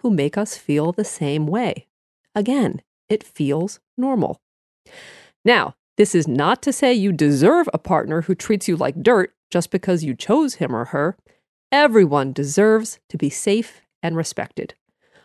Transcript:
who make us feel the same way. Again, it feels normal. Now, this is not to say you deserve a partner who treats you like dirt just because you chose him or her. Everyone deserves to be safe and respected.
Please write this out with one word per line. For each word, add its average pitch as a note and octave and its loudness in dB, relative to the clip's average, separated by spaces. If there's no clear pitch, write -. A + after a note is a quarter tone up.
who B3 0
make D3+ 0
us G#3 -4
feel D3+ -2
the G#3 -4
same D3+ -4
way. G#3+ -4
Again, G#3 -2
it G#3+ -2
feels D#3 -4
normal. B3+ -2
Now, A3 2
this G#3 4
is D#3+ 2
not D3 0
to C#4 0
say B3+ 2
you G3+ 0
deserve D#3 4
a - 0
partner D#3 -2
who F#3 -2
treats - -4
you E3+ 0
like D3 -4
dirt A3 2
just F3 -2
because F3+ -2
you C3+ -4
chose C#4 -2
him C3 -4
or A#2+ -4
her. D#3 -4
Everyone F3+ 4
deserves G#3 0
to - -8
be C#3+ -2
safe - -4
and E3 -4
respected. - -8